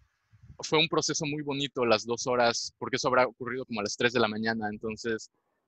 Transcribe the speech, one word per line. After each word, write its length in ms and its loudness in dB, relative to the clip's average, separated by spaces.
fue 160 2
un 80 2
proceso 380 0
muy 180 -4
bonito 420 -2
las 200 4
dos 220 -4
horas, 500 2
porque 200 -4
eso 100 0
habrá 180 4
ocurrido 400 -6
como 140 -6
a 40 -2
las 140 -4
tres 160 2
de 60 4
la 80 4
mañana, 440 -2
entonces 600 -6